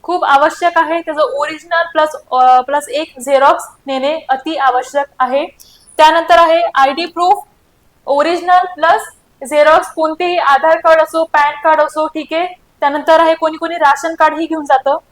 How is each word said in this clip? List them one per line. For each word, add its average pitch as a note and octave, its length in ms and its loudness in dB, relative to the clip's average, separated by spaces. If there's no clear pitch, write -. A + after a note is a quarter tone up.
खूप F4 220 -4
आवश्यक D#4 540 0
आहे. D#4+ 220 -2
त्याचं D#4 220 -4
ओरिजिनल D4+ 600 -4
प्लस, D#4 160 0
अ, B3+ 280 4
प्लस C#4+ 280 -4
एक D#4 320 -6
झेरॉक्स C#4 440 2
नेणे C4+ 320 -4
अति C4+ 280 -4
आवश्यक C4+ 500 -2
आहे. C4 280 -2
त्यानंतर E4 420 4
आहे E4+ 240 4
आयडी C#4 320 -2
प्रूफ, F4 380 -2
ओरिजिनल E4+ 680 0
प्लस E4+ 280 0
झेरॉक्स, D4+ 380 4
कोणतेही E4+ 500 -4
आधार D#4 400 2
कार्ड D#4+ 220 4
असो, D#4+ 240 -2
पॅन D4 300 0
कार्ड D#4 260 0
असो. D#4 260 -2
ठीक D#4 260 -10
आहे, E4+ 140 -2
त्यानंतर D4+ 400 2
आहे E4 140 2
कोणी D#4+ 220 -4
कोणी E4 180 -6
राशन D#4+ 400 0
कार्ड D#4 240 0
ही E4 80 -4
घेऊन D#4 180 -6
जातं C#4 320 0